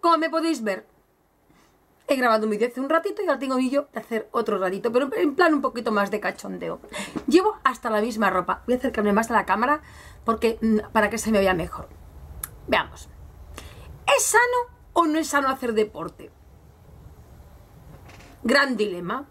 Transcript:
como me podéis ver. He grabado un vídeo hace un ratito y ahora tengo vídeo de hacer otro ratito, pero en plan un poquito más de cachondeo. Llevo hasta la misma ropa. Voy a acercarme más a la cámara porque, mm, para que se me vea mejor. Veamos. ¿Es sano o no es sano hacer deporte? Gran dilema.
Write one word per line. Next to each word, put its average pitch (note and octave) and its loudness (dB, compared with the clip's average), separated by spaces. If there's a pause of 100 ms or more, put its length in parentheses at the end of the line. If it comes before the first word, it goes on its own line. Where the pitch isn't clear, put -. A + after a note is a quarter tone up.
como E4 4
me D#4 0
podéis D#4+ -2
ver. F#3+ -4 (1200)
He C#4+ 4
grabado A3 4
un A3 0
vídeo G#3+ 0
hace B3 -8
un C#4 -4
ratito E4 0
y F#4 -2
ahora C4+ 0
tengo C4 -2
vídeo C4 0
de A3+ -8
hacer A3 -6
otro G#3+ 0
ratito, F#3 -2
pero C4 2
en D4+ 0
plan E4 4
un B3+ 0
poquito A#3 -4
más G3+ 0
de G#3 -4
cachondeo. F3+ -8 (460)
Llevo F#4+ 4
hasta A#3+ 0
la G#3+ 2
misma G#3+ 0
ropa. F#3 0
Voy B3 2
a B3 -2
acercarme G#3+ 0
más A3+ 2
a A#3 -2
la G3 2
cámara B3 0 (420)
porque, A3+ 0
mm, A3 0
para G#3 2
que A3 -6
se A3 -4
me G#3+ 4
vea F#3+ 4
mejor. - -6 (800)
Veamos. - -2 (1080)
¿Es A#4 2
sano A#4+ 2 (160)
o E4+ 4
no D#4 2
es D#4+ -2
sano C#4+ 2
hacer B3+ -2
deporte? G#3 -4 (2000)
Gran C4 2
dilema. G3+ -4